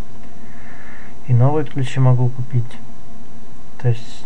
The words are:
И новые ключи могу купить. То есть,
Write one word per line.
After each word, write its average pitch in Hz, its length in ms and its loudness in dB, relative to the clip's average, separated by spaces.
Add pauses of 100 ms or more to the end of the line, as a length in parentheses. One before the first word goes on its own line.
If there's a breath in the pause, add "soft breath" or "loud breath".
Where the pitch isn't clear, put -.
(1300 loud breath)
И 127 60 2
новые 143 320 2
ключи 135 340 0
могу 127 300 4
купить. - 500 0 (1000)
То 123 100 0
есть, - 360 0